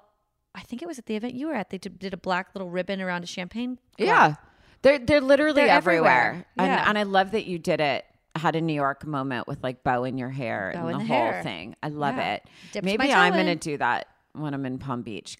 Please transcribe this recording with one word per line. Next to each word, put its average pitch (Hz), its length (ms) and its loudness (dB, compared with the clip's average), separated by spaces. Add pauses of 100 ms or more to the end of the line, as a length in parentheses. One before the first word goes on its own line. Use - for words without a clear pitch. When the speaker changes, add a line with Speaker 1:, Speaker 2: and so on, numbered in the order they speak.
(540)
Speaker 1:
I 185 80 -16
think 247 220 -14
it 349 40 -12
was 285 120 -10
at - 80 -18
the 220 80 -4
event 240 180 -6
you 262 140 -8
were 320 80 -4
at, 202 160 -6
they 190 80 -8
did, - 180 -14
did 190 160 -10
a 185 40 -6
black 185 360 -4
little 185 160 -10
ribbon 185 320 -4
around 180 220 -4
a 175 40 -16
champagne 233 520 -8 (180)
glass. - 100 0
Speaker 2:
Yeah. 320 280 6 (480)
They're, 277 160 6
they're 294 220 4
literally 285 420 4
Speaker 1:
They're 226 80 6
Speaker 2:
everywhere. 302 400 6 (160)
Speaker 1:
everywhere. 160 180 -6 (140)
Speaker 2:
And, 185 80 2
Speaker 1:
Yeah. 190 200 0
Speaker 2:
and 208 120 2
I 208 40 2
love 190 280 2
that 220 140 -2
you 180 120 -6
did 156 240 0
it. 139 240 0 (300)
Had 160 200 0
a 160 60 0
New 165 140 0
York 143 280 -2
moment 135 440 -6
with, 143 160 -10
like, 127 200 -8
bow 123 200 0
in 131 160 -6
your 123 100 -6
hair 113 460 -6
Speaker 1:
Bow 175 60 -8
Speaker 2:
and 165 100 -4
Speaker 1:
in 180 80 -4
Speaker 2:
the - 60 -4
Speaker 1:
the 233 80 -2
Speaker 2:
whole 226 180 2
Speaker 1:
hair. 180 120 -6
Speaker 2:
thing. 101 380 -10
I 151 80 -8
love 147 280 -4
Speaker 1:
Yeah. 98 180 -4
Speaker 2:
it. - 80 -10 (280)
Speaker 1:
Dipped 202 140 -6
Speaker 2:
Maybe 202 140 0
Speaker 1:
my 262 80 2
toe 269 120 2
Speaker 2:
I'm 180 140 6
gonna 180 200 2
Speaker 1:
in. 156 40 -4
Speaker 2:
do 147 220 -6
that 120 280 0 (260)
when 147 200 -6
I'm 139 140 -6
in 127 100 -6
Palm 127 240 -8
Beach, 104 380 -12